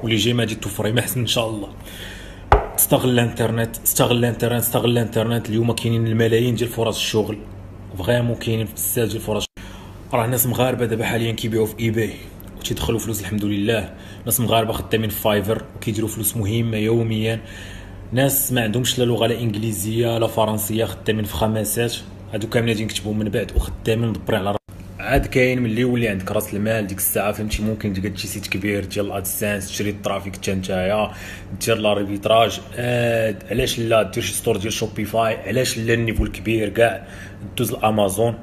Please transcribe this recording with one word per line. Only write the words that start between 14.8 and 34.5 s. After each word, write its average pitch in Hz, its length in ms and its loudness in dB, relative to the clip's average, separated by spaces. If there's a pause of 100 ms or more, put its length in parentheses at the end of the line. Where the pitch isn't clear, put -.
في - 120 -6
فايفر 104 420 2 (120)
وكيديروا 107 340 -2
فلوس 110 280 -2
مهمه 110 400 0
يومياً. 113 640 2 (680)
ناس 135 400 2
ما 123 100 2
عندهمش 120 380 0
لا 123 40 6
لغه 113 240 4
لا 117 120 2
انجليزيه 113 800 0
لا 113 100 2
فرنسيه، 107 580 2
خدامين 107 400 -2
في - 80 -8
خماسات، 110 600 0 (380)
هادو 107 140 -4
كاملين 117 280 2
غادي 107 100 -2
نكتبهم 107 340 -2
من 107 100 0
بعد 107 260 -2
وخدامين 113 540 0
مدبرين 104 300 0
على 95 80 0
راسهم. 101 100 0 (420)
عاد - 260 2
كاين 127 360 4
ملي 113 200 2
يولي 123 260 2
عندك 95 240 -2
راس 104 220 -2
المال 107 340 0
ديك 95 100 -6
الساعه، 104 340 0
فهمتي، 107 300 -2
ممكن 107 320 0
تلقى 95 240 -2
شي 104 100 -6
سيت 98 200 -8
كبير 101 380 -2
ديال 101 200 -2
الادسنس، 101 640 -4
تشري 104 220 -2
الترافيك 98 460 -4
حتى - 180 -4
نتايا، 95 580 0 (540)
دير 113 120 4
لاربيتراج. 104 840 4 (160)
آه، 120 600 2 (160)
علاش 120 280 0
لا 113 240 4
دير 95 200 -2
شي 95 100 -4
ستور 113 240 0